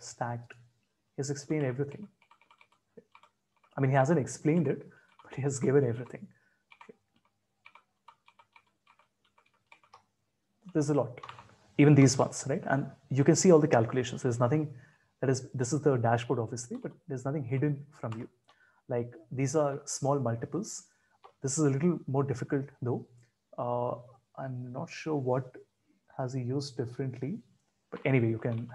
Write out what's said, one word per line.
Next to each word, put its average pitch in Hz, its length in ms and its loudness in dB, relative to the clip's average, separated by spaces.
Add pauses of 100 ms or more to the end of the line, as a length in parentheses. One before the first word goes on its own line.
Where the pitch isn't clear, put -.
stacked. 120 500 -10 (640)
He's 139 120 -6
explained 143 360 -4
everything. 135 420 -6 (1700)
I 139 40 -2
mean, 135 100 4
he 139 40 2
hasn't 139 220 6
explained 151 500 0
it, - 200 -4 (360)
but - 120 -20
he 131 80 -6
has 131 160 -2
given 131 260 4
everything. 120 400 -8 (4000)
There's 151 180 0
a 151 60 2
lot, 120 240 -2 (580)
even 147 160 8
these 135 240 8
ones, - 320 -2
right? 151 160 -2
And 139 220 0 (240)
you 135 120 2
can 160 120 6
see 190 160 6
all 156 80 10
the 147 80 4
calculations. 120 560 0
There's 120 160 0
nothing 151 340 2 (480)
that 131 80 2
is, 127 240 -2
this 127 180 -4
is 147 100 0
the 139 160 4
dashboard, 117 420 2
obviously, 117 380 -8
but 208 140 -10 (160)
there's 131 180 -8
nothing 143 180 -4
hidden 135 420 -2 (140)
from 113 180 -8
you. 120 100 -10 (600)
Like, 120 240 -4 (180)
these 135 240 -2
are 143 300 2
small 143 340 -2
multiples. 120 680 -4 (580)
This 135 160 -4
is 156 60 4
a 143 40 4
little 151 380 2
more 139 160 0
difficult, 135 420 -4 (160)
though. 127 240 -4 (520)
Uh, 123 380 -4 (460)
I'm 127 320 -10
not 165 160 -10
sure - 260 -6
what 127 400 -2 (640)
has 131 160 -6
he 131 80 -4
used 131 340 -4
differently, 131 600 -6 (540)
but - 120 -12
anyway, 127 260 4
you 110 100 -2
can 117 360 -4